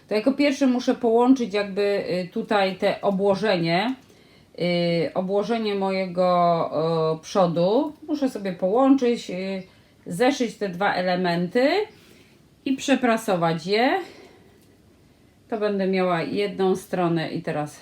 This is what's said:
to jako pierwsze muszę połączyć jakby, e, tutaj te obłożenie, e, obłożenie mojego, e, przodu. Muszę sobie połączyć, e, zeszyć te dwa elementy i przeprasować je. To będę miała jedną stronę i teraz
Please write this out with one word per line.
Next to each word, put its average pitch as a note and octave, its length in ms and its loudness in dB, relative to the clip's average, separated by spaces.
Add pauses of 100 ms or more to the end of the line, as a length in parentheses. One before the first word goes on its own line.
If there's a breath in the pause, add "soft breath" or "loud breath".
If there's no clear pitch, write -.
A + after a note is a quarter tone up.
to G3+ 80 -2
jako G#3+ 160 0
pierwsze C#4 360 2
muszę B3 280 0
połączyć A#3+ 580 4
jakby, G3+ 280 -2 (260)
e, F3+ 200 -4
tutaj G3+ 480 0
te F#3+ 260 -2
obłożenie, G3 920 0 (640 soft breath)
e, E3+ 540 0
obłożenie G3+ 640 -2
mojego, F#3+ 540 0 (920)
e, - 40 -20
przodu. F#3+ 720 2 (140)
Muszę C#4+ 220 -2
sobie G3 240 -8
połączyć, A#3+ 760 2
e, F#3 40 -8 (720 soft breath)
zeszyć A#3+ 500 0
te G3+ 140 -4
dwa F3+ 240 0
elementy F3+ 760 0 (960 loud breath)
i C4+ 100 -2
przeprasować G#3 880 0
je. A3 240 2 (1600 loud breath)
To A3+ 80 -6
będę G3+ 300 0
miała F3+ 340 0
jedną F#3+ 540 -2
stronę E3+ 560 -2
i D#3+ 100 -6
teraz D3+ 400 -6